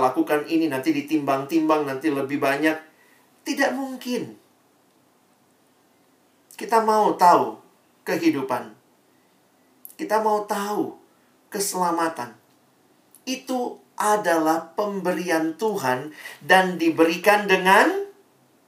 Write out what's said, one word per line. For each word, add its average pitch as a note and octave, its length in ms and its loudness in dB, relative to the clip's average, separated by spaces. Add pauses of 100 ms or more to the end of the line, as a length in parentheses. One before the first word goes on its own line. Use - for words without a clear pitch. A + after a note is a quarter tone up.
Lakukan D3+ 480 0
ini, E3 160 2
nanti C3+ 260 -2
ditimbang-timbang, D3 920 0
nanti C#3 260 -2
lebih C3+ 300 -4
banyak." D3 340 0 (680)
Tidak C4 260 0
mungkin. B3 640 -8 (2250)
Kita A3 260 0
mau G#3+ 300 2
tahu F3 420 4 (480)
kehidupan. C3+ 720 -2 (1200)
Kita - 240 -2
mau G#3+ 260 0
tahu G3+ 540 -4 (500)
keselamatan. E3 840 -4 (920)
Itu B3+ 560 -6 (160)
adalah E3+ 800 0
pemberian F3 800 -2
Tuhan D3+ 560 -2 (320)
dan F#3 320 4
diberikan E3+ 720 2
dengan F#3+ 400 6 (800)